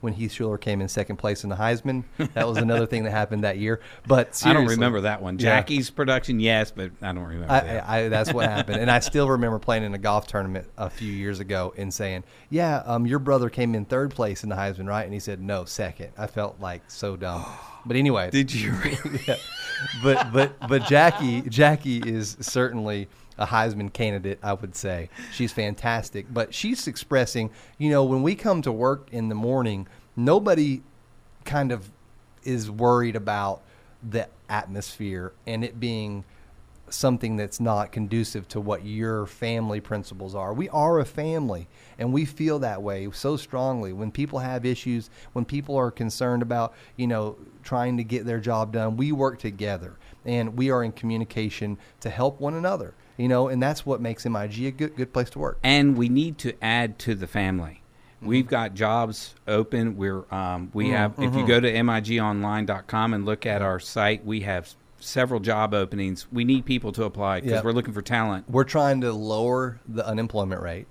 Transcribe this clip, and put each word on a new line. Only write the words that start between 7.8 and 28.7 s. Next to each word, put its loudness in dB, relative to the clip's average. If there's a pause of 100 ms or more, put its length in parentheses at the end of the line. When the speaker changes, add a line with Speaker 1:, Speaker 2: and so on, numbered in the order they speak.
Speaker 1:
I, 2
that's 2
what 2
happened. 0
And 2
I 6
Speaker 2:
<laughs> -
Speaker 1:
still 2
remember 2
playing 0
in -4
a -6
golf 0
tournament -4 (100)
a -4
few -8
years -4
ago -4
and -6
saying, -4 (240)
"Yeah, 2
um, 0
your 2
brother 2
came 0
in -2
third 0
place -2
in -8
the -4
Heisman, -4
right?" -2
And -8
he -6
said, -8
"No, -4
second." -8
I -8
felt, -6
like, -8
so -6
dumb. -6
Speaker 2:
<gasps> -14 (320)
Speaker 1:
But 0
anyway. 4
Speaker 2:
Did 2
you -2
really? -2
Speaker 1:
<laughs> -4
Yeah. 2 (680)
But, 4
but, 2
but 4
Jackie, 6
Jackie 4
is -2
certainly 0 (300)
a 0
Heisman 2
candidate, -2
I -2
would -6
say. -6 (240)
She's -2
fantastic. -2
But -2
she's -4
expressing, 0 (280)
you 2
know, 6
when 2
we 2
come 2
to 0